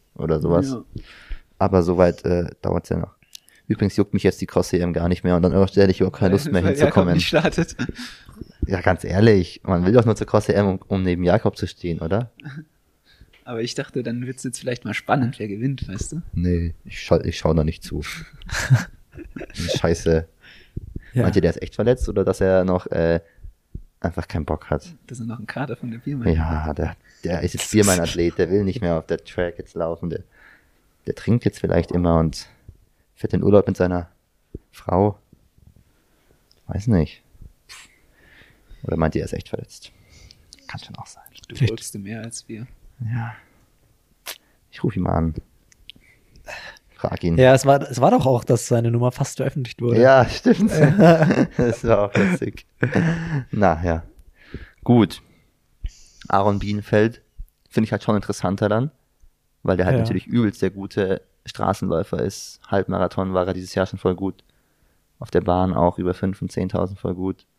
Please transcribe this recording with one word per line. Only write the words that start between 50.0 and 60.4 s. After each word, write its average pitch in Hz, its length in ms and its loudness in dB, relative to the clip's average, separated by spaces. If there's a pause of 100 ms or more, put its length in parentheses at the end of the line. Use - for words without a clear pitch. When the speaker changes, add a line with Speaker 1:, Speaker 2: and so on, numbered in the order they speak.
Speaker 1:
Ja, 131 280 8
stimmt. 208 420 2
Speaker 3:
<laughs> 160 840 4
Speaker 1:
Das 120 280 0
war 107 260 4
auch - 40 -20
lustig. - 500 0 (840)
Na 90 340 2
ja. 82 180 0 (840)
Gut. 120 360 4 (1080)
Aaron 101 320 2
Bienenfeld 104 600 0 (480)
finde - 180 0
ich - 60 -4
halt 101 120 -4
schon 113 120 0
interessanter 98 520 -2
dann, 113 220 0 (720)
weil 92 120 2
der 90 100 2
halt 127 100 2
Speaker 3:
Ja. 117 60 2
Speaker 1:
natürlich 92 260 -2
übelst 117 340 0